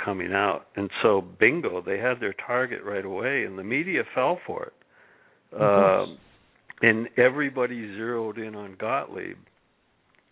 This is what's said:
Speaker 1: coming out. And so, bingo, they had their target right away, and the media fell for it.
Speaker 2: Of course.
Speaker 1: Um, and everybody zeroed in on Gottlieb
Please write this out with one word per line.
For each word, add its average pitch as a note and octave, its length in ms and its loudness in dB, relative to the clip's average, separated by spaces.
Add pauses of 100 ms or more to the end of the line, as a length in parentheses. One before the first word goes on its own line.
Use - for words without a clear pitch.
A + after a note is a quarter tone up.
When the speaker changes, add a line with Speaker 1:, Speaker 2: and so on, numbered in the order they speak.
Speaker 1:
coming F#2 300 -4
out. G2 320 0 (100)
And G2+ 140 -4 (120)
so, G2+ 200 6 (180)
bingo, A2 420 4
they G2 180 -4
had A#2+ 200 -2
their G2+ 140 -4 (120)
target B2 380 -2
right G2 220 -4
away, A2 400 -2
and G2 120 -10
the F#2 60 -10
media C#3 400 -2 (100)
fell C#3+ 320 0
for - 200 -8
it. - 80 -18 (800)
Speaker 2:
Of G#2+ 60 -10
course. G2 500 6
Speaker 1:
Um, E2 80 -16 (640)
and A2+ 260 4 (100)
everybody B2 800 2
zeroed A2+ 420 -4
in A2 160 -8
on G2+ 240 -12
Gottlieb A2 600 -6 (960)